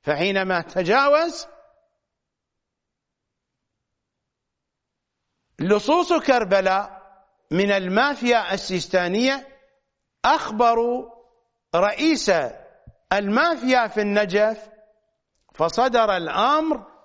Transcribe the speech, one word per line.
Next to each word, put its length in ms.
فحينما 600
تجاوز 840
لصوص 540
كربلاء 920
من 220
المافيا 840
السيستانية، 920
أخبروا 840
رئيس 560
المافيا 760
في 120
النجف، 720
فصدر 640
الأمر 680